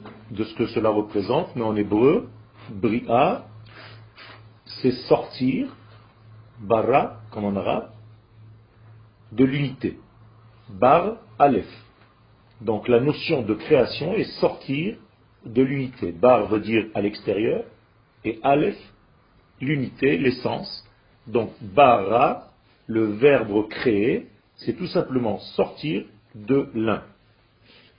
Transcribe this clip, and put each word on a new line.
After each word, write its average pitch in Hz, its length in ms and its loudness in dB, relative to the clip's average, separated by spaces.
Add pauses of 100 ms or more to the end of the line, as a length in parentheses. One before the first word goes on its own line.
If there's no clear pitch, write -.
(300)
de 107 140 -4
ce - 120 -12
que 120 120 -2
cela 110 220 0
représente, 107 680 -2
mais 120 80 -4
en 110 140 -2
hébreu, 110 500 2 (420)
bria, 120 760 0 (1400)
c'est 127 100 2 (160)
sortir, 156 640 -2 (880)
bara, 113 600 0 (100)
comme 107 140 -6
en 101 100 -2
arabe, 104 340 -4 (1400)
de 117 140 4
l'unité. 131 520 -2 (720)
Bar, 156 480 2 (220)
aleph. 131 460 2 (720)
Donc 107 300 -4
la 120 100 6
notion 139 440 -2
de 104 100 0
création 143 600 0
est 185 160 -2 (100)
sortir 170 580 -4 (480)
de 120 160 2
l'unité. 131 500 -2
Bar 107 360 4
veut 107 120 0
dire 104 360 -2
à 107 60 -2
l'extérieur, 110 640 -2 (600)
et 110 180 -6
aleph, 147 360 2 (840)
l'unité, 135 560 -2
l'essence. - 680 -4 (420)
Donc 110 240 -2 (100)
bara, 113 880 4 (360)
le 110 180 0
verbe 107 640 2
créer, 120 580 0 (280)
c'est - 180 -6
tout 180 140 -8
simplement 127 520 -2
sortir - 640 -4 (320)
de 131 380 -2
l'un. 110 300 -2 (960)